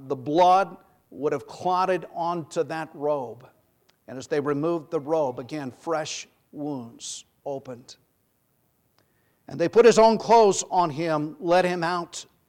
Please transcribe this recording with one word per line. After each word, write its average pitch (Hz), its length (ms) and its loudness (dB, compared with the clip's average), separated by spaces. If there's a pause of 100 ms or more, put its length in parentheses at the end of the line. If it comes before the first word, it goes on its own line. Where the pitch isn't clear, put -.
the 139 80 -4
blood 175 600 2 (340)
would 147 220 -6
have - 160 -8
clotted 180 680 -2
onto 170 480 -4
that 156 320 -10
robe. 135 520 -6 (600)
And 120 100 -16
as 127 120 -14
they 151 100 -2
removed 147 540 -2
the 160 80 -2
robe, 139 400 -2
again, 135 320 -10
fresh - 560 -6 (240)
wounds 139 720 -12 (200)
opened. 131 520 -14 (1500)
"And 139 120 -6
they 170 80 2
put 233 160 6
his 226 140 8
own 226 200 6
clothes 214 520 4
on 175 200 2
him, 156 500 -4
led 180 240 4
him 180 180 -4
out 170 420 -6 (240)